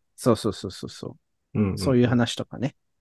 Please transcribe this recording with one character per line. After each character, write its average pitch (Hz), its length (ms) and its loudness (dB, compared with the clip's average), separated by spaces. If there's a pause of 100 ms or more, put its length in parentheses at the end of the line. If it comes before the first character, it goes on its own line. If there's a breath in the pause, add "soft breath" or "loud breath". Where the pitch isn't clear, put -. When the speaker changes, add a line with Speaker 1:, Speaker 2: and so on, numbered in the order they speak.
(160)
Speaker 1:
そ - 160 2
う 107 60 4
そ 110 120 -2
う 95 40 -2
そ - 160 -10
う - 20 -8
そ - 160 -12
う - 20 -14
そ - 280 -14 (360)
う。 110 60 0
Speaker 2:
う - 20 2
ん - 20 2
う 98 40 2
ん 95 40 0
う - 20 -4
ん。 - 40 -6
Speaker 1:
そ 160 140 0
う 123 60 6
い 123 60 6
う 120 40 6
話 120 280 2
と - 100 -8
か - 120 -14
ね。 - 180 -6 (260)